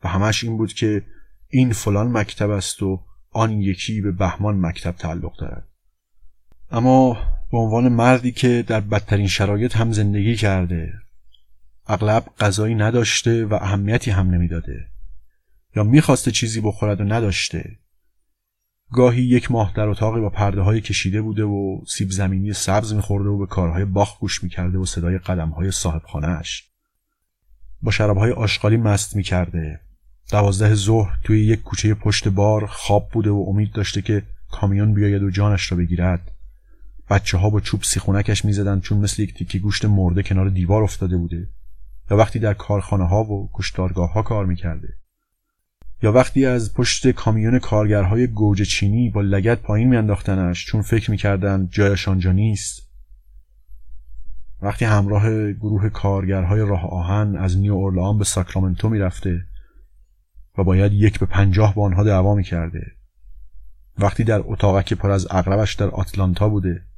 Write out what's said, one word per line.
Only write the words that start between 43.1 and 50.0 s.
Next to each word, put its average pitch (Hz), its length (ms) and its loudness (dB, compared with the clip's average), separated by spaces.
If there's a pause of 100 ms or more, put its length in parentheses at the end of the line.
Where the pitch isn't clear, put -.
و 101 300 -6
کشتارگاه‌ها 90 680 -2
کار 104 240 -2
می‌کرده. 87 520 -4 (1080)
یا 107 80 4
وقتی 127 340 4
از 123 280 0
پشت - 380 2
کامیون 113 480 2
کارگرهای 107 680 2
گوجه 101 380 2
چینی 107 440 2
با 101 120 0
لگد 98 400 2
پایین 107 260 2
می‌انداختنش 101 760 0